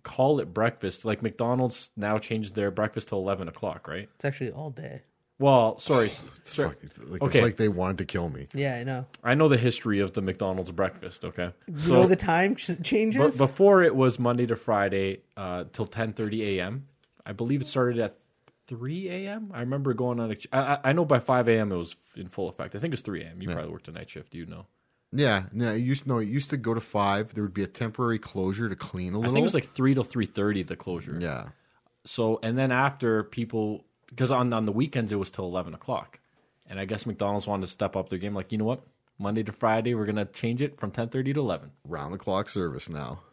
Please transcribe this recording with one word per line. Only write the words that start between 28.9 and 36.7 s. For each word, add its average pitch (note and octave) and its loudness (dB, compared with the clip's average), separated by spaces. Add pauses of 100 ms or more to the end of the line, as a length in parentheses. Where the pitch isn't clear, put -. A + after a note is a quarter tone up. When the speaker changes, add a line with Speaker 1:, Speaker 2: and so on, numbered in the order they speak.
Speaker 3:
a - -2
Speaker 1:
I G#2+ -2
Speaker 3:
little. A#2+ 0
Speaker 1:
think C#3+ 4
it - 4
was, - 0
like, C#3+ 0
three C3 2
till C3 0
three A2 -2
thirty G2+ 0
the E2 -8
closure. F2 -8
Speaker 3:
Yeah. D2+ -6 (560)
Speaker 1:
So, A2 0
and A2+ -2
then C3+ 2
after B2 2
people, G#2+ -4 (320)
'cause B2+ 2
on, B2 2
on A2 2
the G#2 0
weekends A#2 0
it G#2 0
was F#2+ -4
till G2 -6
eleven F2 -4
o'clock, - -8 (460)
and G2 -12